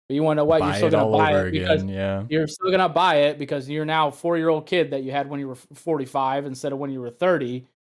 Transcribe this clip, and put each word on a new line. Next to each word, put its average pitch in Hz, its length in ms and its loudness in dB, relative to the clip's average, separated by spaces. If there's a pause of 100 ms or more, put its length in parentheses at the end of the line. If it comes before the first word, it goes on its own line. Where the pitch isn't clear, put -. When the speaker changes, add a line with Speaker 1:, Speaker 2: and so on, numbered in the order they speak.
Speaker 1:
But 135 60 -2
you 151 80 2
wanna 151 140 2
know 147 80 2
what? 160 160 4
You're 180 80 0
Speaker 2:
Buy - 80 -2
Speaker 1:
still - 100 2
Speaker 2:
it - 40 2
Speaker 1:
gonna 107 140 4
Speaker 2:
all 110 120 2
Speaker 1:
buy 156 160 4
Speaker 2:
over 95 140 2
Speaker 1:
it 90 40 -4
because 92 320 0
Speaker 2:
again, 98 100 -6
yeah. 98 360 -2
Speaker 1:
you're 156 180 0
still 185 240 -4
gonna 185 160 4
buy 165 280 2
it 147 220 2
because 139 320 -6
you're 151 140 -4
now 156 240 2
a 139 40 -2
four-year-old 160 540 0
kid 165 260 2
that 139 120 -4
you 131 80 -6
had 139 180 -2
when 143 120 -6
you 139 80 -6
were 127 60 -10
f-, - 180 -20
forty-five 139 720 -2
instead 135 260 -6
of 139 80 -6
when 139 120 -6
you 131 100 -8
were 120 80 -8
thirty. 127 580 -2 (320)